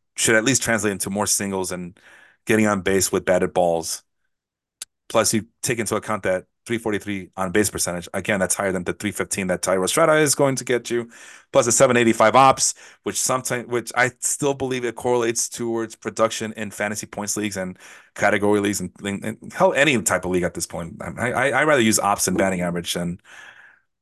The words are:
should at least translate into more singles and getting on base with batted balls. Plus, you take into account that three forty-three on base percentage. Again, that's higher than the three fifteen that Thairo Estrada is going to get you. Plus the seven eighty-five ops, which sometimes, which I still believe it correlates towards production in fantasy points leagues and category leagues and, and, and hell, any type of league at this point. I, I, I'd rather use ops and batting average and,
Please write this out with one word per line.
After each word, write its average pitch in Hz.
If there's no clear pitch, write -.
should 117
at 110
least 131
translate 107
into 95
more 101
singles 95
and 90
getting 110
on 101
base 95
with 92
batted 90
balls. 85
Plus, 110
you 104
take 120
into 107
account 101
that 92
three 117
forty-three 101
on 95
base 104
percentage. 87
Again, 98
that's 90
higher 101
than 92
the 87
three 101
fifteen 92
that 90
Thairo 92
Estrada 156
is 151
going 139
to 120
get 120
you. 120
Plus 127
the 117
seven -
eighty-five 113
ops, 135
which 104
sometimes, 127
which 117
I 123
still -
believe 131
it 117
correlates 120
towards 113
production 110
in 107
fantasy 104
points 101
leagues 104
and 92
category 104
leagues 101
and, 90
and, 98
and -
hell, 185
any 135
type 90
of 87
league 90
at 85
this 87
point. 85
I, 113
I, 127
I'd 151
rather 143
use 110
ops 101
and 90
batting 95
average 87
and, 87